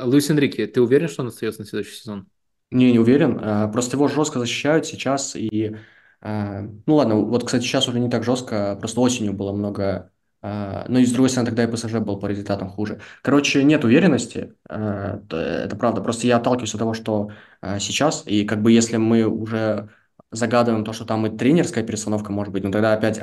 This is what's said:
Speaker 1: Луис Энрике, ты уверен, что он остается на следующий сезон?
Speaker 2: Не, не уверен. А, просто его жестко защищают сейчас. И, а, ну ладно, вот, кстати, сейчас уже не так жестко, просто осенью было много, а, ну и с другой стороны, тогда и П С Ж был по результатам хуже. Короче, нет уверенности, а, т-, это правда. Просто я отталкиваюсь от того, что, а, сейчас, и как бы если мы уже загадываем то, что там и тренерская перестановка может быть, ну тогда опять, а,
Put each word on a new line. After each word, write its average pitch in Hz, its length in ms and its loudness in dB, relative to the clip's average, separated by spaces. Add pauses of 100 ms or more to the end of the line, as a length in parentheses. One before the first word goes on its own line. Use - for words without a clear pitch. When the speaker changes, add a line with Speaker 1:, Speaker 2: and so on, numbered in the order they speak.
Speaker 1:
Луис 143 260 4
Энрике, 143 380 0
ты - 140 0
уверен, 139 260 4
что - 140 -8
он 123 60 -4
остается 110 340 -8
на 104 60 -12
следующий 104 280 -8
сезон? 101 320 -14 (420)
Speaker 2:
Не, 123 220 6
не 117 60 6
уверен. 123 440 4
А, 107 260 0
просто 123 280 -4
его 143 120 2
жестко 143 320 -2
защищают 147 460 -2
сейчас. - 500 -4
И, 107 400 -4 (440)
а, 104 420 -6 (240)
ну 151 100 4
ладно, 117 200 4
вот, 113 280 2
кстати, 123 180 0
сейчас 131 260 -2
уже 120 100 -2
не 123 120 0
так 117 140 0
жестко, 107 540 -2
просто - 220 -4
осенью 117 320 0
было 98 200 -4
много, 98 580 -4 (320)
а, 101 460 -6
ну 123 100 2
и 127 80 6
с 123 60 2
другой 127 180 4
стороны, 127 180 0
тогда 110 160 0
и - 20 0
П 117 120 -2
С 113 100 -6
Ж 110 120 -2
был 101 180 -4
по 101 80 -8
результатам 101 420 -4
хуже. 104 320 -8 (220)
Короче, 143 420 2
нет 147 200 6
уверенности, 139 680 2 (160)
а, 101 500 -6 (120)
т-, 80 60 -6
это 82 400 -4
правда. 107 260 0
Просто 117 240 -2
я 120 100 4
отталкиваюсь 120 380 0
от 107 60 -6
того, 113 140 -2
что, 107 360 -2 (320)
а, 98 160 -6
сейчас, 147 480 -2
и 101 180 2
как 107 180 -2
бы 117 80 4
если 113 280 4
мы 113 260 4
уже 110 640 -2 (420)
загадываем 113 540 2
то, 113 80 -8
что 110 140 -10
там 110 200 0
и 107 80 -2
тренерская 127 500 2
перестановка 107 480 -4
может 101 200 -4
быть, 95 120 -4
ну 101 60 0
тогда 107 220 4
опять, 107 260 0
а, - 40 -12